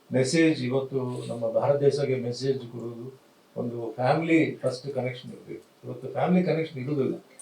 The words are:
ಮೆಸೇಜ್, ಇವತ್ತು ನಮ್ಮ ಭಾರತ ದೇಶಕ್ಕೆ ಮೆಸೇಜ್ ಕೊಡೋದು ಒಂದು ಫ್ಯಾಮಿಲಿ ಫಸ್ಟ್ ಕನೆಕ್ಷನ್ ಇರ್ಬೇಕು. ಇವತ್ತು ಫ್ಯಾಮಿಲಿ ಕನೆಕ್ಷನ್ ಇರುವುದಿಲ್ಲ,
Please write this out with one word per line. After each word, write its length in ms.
ಮೆಸೇಜ್, 500
ಇವತ್ತು 640
ನಮ್ಮ 240
ಭಾರತ 240
ದೇಶಕ್ಕೆ 400
ಮೆಸೇಜ್ 440
ಕೊಡೋದು 600
ಒಂದು 380
ಫ್ಯಾಮಿಲಿ 600
ಫಸ್ಟ್ 380
ಕನೆಕ್ಷನ್ 380
ಇರ್ಬೇಕು. 560
ಇವತ್ತು 200
ಫ್ಯಾಮಿಲಿ 360
ಕನೆಕ್ಷನ್ 380
ಇರುವುದಿಲ್ಲ, 340